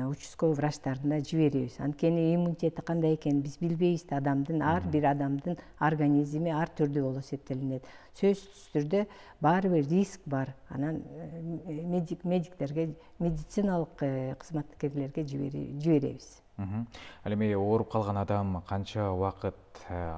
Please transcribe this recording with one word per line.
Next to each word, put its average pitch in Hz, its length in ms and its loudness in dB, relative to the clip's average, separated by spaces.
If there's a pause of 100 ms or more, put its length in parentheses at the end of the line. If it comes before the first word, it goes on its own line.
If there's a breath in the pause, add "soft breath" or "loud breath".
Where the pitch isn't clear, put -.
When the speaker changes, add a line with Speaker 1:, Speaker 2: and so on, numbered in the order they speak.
Speaker 1:
участковый 156 480 0
врачтарына 143 640 -2
жиберебиз. 139 580 2
Анткени 165 540 2
иммунитети 170 480 0
кандай 160 320 2
экенин 143 280 2
биз 143 200 -8
билбейбиз 170 480 2
да 143 80 -2
адамдын, 139 460 0
ар 165 180 2
Speaker 2:
Мгм. 180 100 -4
Speaker 1:
бир 147 140 2
адамдын 143 520 0 (200 loud breath)
организми 147 720 2
ар 160 260 0
түрдүү 143 280 2
болуп 131 180 -2
эсептелинет. 135 600 -6 (320 loud breath)
Сөзсүз - 580 0
түрдө 160 320 2 (360 loud breath)
баары 180 280 4
бир 160 180 4
риск 185 380 2
бар. 135 300 -4 (140)
Анан, 147 360 -4
э, 160 360 -12 (420)
медик-, 175 420 -2
медиктерге, 160 680 -2 (240 soft breath)
медициналык, 170 840 -2
э, 131 380 -2
кызматкерлерге 143 880 -4
жибери-, 139 520 -6
жиберебиз. 147 640 2 (160)
Speaker 2:
Мгм. 101 300 -4 (380 loud breath)
Ал 104 80 -2
эми 104 200 4
ооруп 104 380 2
калган 104 260 0
адам 98 500 0
канча 101 440 -2
убакыт, 92 420 -2 (360)
э, 90 40 -8 (240)